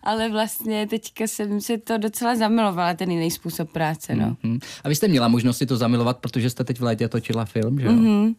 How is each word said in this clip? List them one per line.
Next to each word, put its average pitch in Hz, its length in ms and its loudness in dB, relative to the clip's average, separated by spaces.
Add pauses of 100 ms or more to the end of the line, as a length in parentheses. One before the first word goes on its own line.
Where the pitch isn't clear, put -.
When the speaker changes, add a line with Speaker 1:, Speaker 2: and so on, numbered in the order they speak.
Speaker 1:
ale 220 260 -2
vlastně 214 580 -2
teďka 220 400 -4
jsem 208 340 -4
si 233 160 -4
to 226 200 -4
docela 220 380 -2
zamilovala, 208 580 2
ten 180 180 -2
jiný 170 200 0
způsob 170 400 -8
práce, 160 440 -2
no. 113 280 0
Speaker 2:
Mhm. 117 160 -2 (240)
A 143 60 -2
vy 147 60 2
jste 214 120 2
měla 131 200 4
možnost 120 300 2
si 139 80 0
to 127 120 0
zamilovat, 120 400 2
protože 123 320 -2
jste 127 140 -4
teď 120 160 -4
v 123 40 -2
létě 117 240 0
točila 113 380 -2
film, 117 340 -2
že 131 60 -2
jo? 214 60 4
Speaker 1:
Mhm. 220 480 6